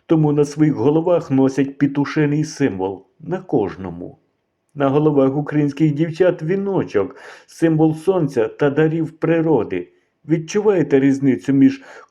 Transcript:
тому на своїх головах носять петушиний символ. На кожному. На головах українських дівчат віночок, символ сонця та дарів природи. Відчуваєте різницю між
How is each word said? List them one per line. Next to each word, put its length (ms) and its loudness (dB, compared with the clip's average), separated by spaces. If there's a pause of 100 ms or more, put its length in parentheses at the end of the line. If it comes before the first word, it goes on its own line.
тому 260 2
на 140 2
своїх 280 0
головах 580 0
носять 460 0
петушиний 680 0
символ. 640 -4 (140)
На 200 -8
кожному. 800 -6 (580)
На 140 0
головах 480 2
українських 560 0
дівчат 500 0
віночок, 720 -2 (320)
символ 480 2
сонця 520 -2
та 220 -2
дарів 420 0
природи. 760 0 (400)
Відчуваєте 720 0
різницю 540 0
між 280 4 (300)